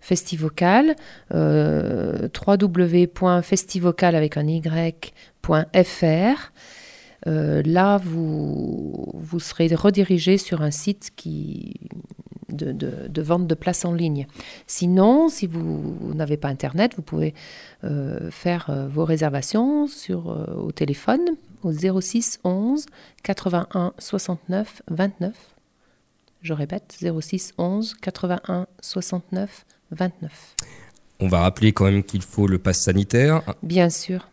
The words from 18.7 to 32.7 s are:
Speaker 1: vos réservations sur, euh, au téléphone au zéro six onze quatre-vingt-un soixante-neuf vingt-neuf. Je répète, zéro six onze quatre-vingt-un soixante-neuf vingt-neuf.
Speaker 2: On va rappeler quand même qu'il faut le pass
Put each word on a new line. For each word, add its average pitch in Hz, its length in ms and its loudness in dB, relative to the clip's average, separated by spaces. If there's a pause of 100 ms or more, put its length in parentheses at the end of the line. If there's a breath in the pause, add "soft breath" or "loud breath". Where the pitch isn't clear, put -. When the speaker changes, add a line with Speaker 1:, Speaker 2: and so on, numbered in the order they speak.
Speaker 1:
vos 147 180 -2
réservations 160 840 0
sur, 175 420 -6
euh, - 240 -6
au - 180 -6
téléphone 156 480 0 (420)
au 175 100 0
zéro 185 280 0
six - 440 -2
onze 214 420 0 (380 loud breath)
quatre-vingt-un 180 760 -2
soixante-neuf 190 880 -6
vingt-neuf. 185 680 -4 (840 loud breath)
Je 165 100 -6
répète, 151 480 -6
zéro 170 200 -2
six - 380 -6
onze 202 360 -2
quatre-vingt-un 180 720 -4 (120)
soixante-neuf - 840 -6 (260 loud breath)
vingt-neuf. - 640 -8 (640 loud breath)
Speaker 2:
On 95 80 0
va 90 140 4
rappeler 95 320 4
quand 98 140 4
même 98 180 4
qu'il 95 180 -4
faut - 240 0
le 95 120 4
pass 92 200 0